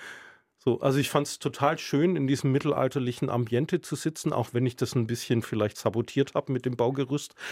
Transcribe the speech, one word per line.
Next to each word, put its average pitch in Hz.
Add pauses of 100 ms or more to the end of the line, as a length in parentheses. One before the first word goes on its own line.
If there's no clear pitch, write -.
(580)
So, 120
also 135
ich 135
fand's -
total 147
schön, 165
in 139
diesem 139
mittelalterlichen 131
Ambiente 123
zu -
sitzen, 156
auch -
wenn 123
ich 120
das -
ein 117
bisschen 117
vielleicht 107
sabotiert -
hab -
mit 131
dem 123
Baugerüst. 135 (140)